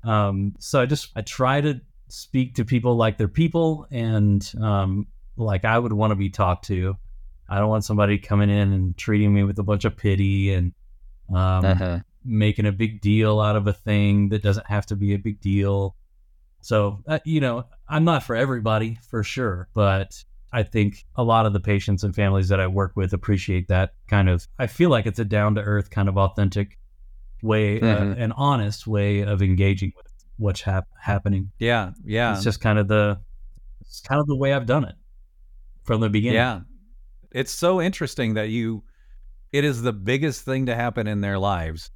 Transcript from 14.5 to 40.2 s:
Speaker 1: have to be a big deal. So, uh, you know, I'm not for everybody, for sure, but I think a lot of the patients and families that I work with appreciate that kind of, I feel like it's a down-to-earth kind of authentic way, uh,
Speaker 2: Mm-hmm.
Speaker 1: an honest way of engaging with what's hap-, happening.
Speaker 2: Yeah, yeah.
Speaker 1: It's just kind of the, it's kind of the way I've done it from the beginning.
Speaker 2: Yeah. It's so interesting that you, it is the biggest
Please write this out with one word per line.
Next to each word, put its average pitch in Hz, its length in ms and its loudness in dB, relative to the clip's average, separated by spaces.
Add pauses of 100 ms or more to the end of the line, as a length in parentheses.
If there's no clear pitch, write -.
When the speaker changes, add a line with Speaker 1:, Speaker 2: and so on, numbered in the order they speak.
Speaker 1:
have 104 200 -2
to 107 80 -4
be 101 180 0
a 101 60 0
big 104 220 -8
deal. 98 540 0 (680)
So, 101 460 0
uh, 156 180 -2
you 156 160 0
know, 123 240 -2 (240)
I'm 156 160 2
not 156 180 2
for 117 120 -4
everybody, 113 640 0 (120)
for 113 140 -2
sure, 98 500 -4
but 98 500 0 (300)
I 113 100 0
think 101 420 0 (100)
a 123 80 0
lot 113 220 4
of 107 80 2
the 101 60 0
patients 98 440 0
and 98 120 -2
families 98 340 2
that 95 120 4
I 95 60 0
work 95 280 -2
with 95 180 -2
appreciate 92 540 0
that 92 260 2 (140)
kind 98 220 4
of, 87 180 0 (100)
I 127 100 -2
feel 170 220 2
like 117 160 4
it's 110 140 -4
a 113 60 0
down-to-earth 104 640 0
kind 98 180 0
of 98 100 0
authentic 101 600 0 (640)
way, 107 400 2
uh, 113 40 2
Speaker 2:
Mm-hmm. 104 360 2
Speaker 1:
an 113 100 -2
honest 123 560 0
way 101 340 2
of 101 200 0
engaging 95 560 2
with - 100 -20 (300)
what's 101 240 -2
hap-, 95 260 -4 (120)
happening. 98 600 -2
Speaker 2:
Yeah, 113 320 0 (140)
yeah. 113 280 0
Speaker 1:
It's 98 100 -4
just 110 180 -2
kind 107 180 2
of 98 80 0
the, 104 320 2 (600)
it's - 180 -20
kind 143 220 -2
of 147 60 -2
the 147 100 0
way 139 160 0
I've 131 120 -2
done 127 200 2
it 90 100 -14 (880)
from 110 160 0
the 110 100 0
beginning. 107 260 0
Speaker 2:
Yeah. 117 260 0 (720)
It's 131 180 -4
so 180 300 2
interesting 135 540 -2
that 110 140 -2
you, 113 340 -4 (680)
it 143 140 0
is 127 160 -2
the 120 100 0
biggest 123 540 -2